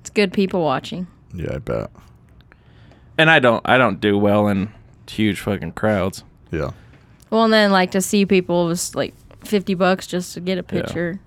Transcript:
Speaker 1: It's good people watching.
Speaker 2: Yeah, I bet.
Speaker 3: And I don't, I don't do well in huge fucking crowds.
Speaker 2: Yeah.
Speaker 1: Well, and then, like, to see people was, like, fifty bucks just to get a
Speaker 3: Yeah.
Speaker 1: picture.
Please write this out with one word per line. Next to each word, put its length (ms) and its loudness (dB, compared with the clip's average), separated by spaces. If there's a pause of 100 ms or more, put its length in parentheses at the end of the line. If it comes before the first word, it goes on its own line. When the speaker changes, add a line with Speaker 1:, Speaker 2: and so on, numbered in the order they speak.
Speaker 1:
It's 100 -16
good 220 0
people 300 0
watching. 440 -4 (260)
Speaker 2:
Yeah, 220 -6
I 40 -6
bet. 320 -6 (1300)
Speaker 3:
And 140 6
I 80 8
don't, 260 4
I 140 4
don't 220 2
do 180 2
well 300 2
in 240 -2 (360)
huge 320 -2
fucking 320 -6
crowds. 520 -2 (260)
Speaker 2:
Yeah. 220 -4 (580)
Speaker 1:
Well, 140 2
and 80 2
then, 180 4
like, 220 2
to 100 0
see 240 2
people 400 2
was, 280 -6
like, 200 -6 (300)
fifty 300 -2
bucks 320 0
just 280 -8
to 60 -12
get 180 -4
a 60 -10 (100)
Speaker 3:
Yeah. 80 -2
Speaker 1:
picture. 440 -6